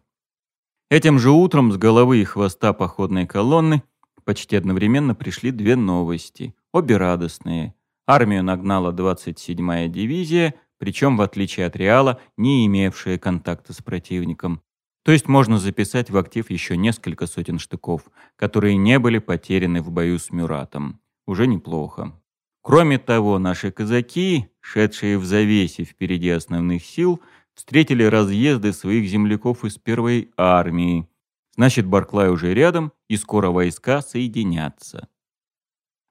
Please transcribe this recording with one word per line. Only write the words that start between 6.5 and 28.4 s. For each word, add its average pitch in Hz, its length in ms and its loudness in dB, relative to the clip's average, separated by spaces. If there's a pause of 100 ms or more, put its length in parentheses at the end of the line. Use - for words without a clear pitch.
обе 143 240 2
радостные. 87 760 -4 (380)
Армию 104 300 2
нагнала 92 480 -2
двадцать 90 480 -4
седьмая 85 480 -4
дивизия, 151 680 -2 (220)
причем, 120 380 0
в 104 60 2
отличие 95 440 -2
от 82 100 -8
Реала, 123 440 2 (160)
не 123 300 2
имевшая 95 520 0
контакта 87 540 -6
с - 100 -18
противником. 87 800 -8 (420)
То 151 80 4
есть - 160 4
можно 113 320 4
записать 101 500 -4
в 98 60 -2
актив 104 340 -2
еще 90 240 -6
несколько 90 540 -4
сотен 82 320 -8
штыков, - 500 -8 (240)
которые 104 420 0
не 113 220 4
были 117 200 2
потеряны 87 640 -2
в 82 120 -10
бою 85 260 -2
с - 140 -12
Мюратом. 73 680 -8 (260)
Уже 104 220 -2
неплохо. 82 720 -6 (420)
Кроме 147 360 4
того, 104 400 0
наши 92 320 -4
казаки, 120 800 -2 (120)
шедшие 104 560 -2
в 92 80 -4
завесе 101 600 0
впереди 87 460 -4
основных 85 540 -2
сил, 175 360 -2 (340)
встретили 139 480 2
разъезды 107 680 2